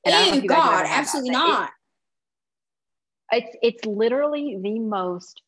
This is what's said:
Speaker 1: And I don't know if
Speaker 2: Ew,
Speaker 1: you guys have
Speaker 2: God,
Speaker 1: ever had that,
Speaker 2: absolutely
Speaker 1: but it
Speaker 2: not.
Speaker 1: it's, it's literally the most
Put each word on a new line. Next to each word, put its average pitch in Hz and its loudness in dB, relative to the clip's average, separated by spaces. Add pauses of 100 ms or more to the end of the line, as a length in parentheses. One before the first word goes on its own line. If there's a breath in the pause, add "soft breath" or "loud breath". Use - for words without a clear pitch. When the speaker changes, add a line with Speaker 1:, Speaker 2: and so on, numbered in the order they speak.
Speaker 1:
And 330 4
I 480 4
don't 403 4
know - -
if 311 0
Speaker 2:
Ew, 269 2
Speaker 1:
you 202 -2
guys 294 6
have 311 6
Speaker 2:
God, 220 4
Speaker 1:
ever 185 -2
had - -4
that, - 2
Speaker 2:
absolutely 269 -4
Speaker 1:
but 254 0
it 330 2
Speaker 2:
not. 214 0 (1600)
Speaker 1:
it's, 240 -4
it's 233 -2
literally 254 -2
the 208 -4
most 185 -6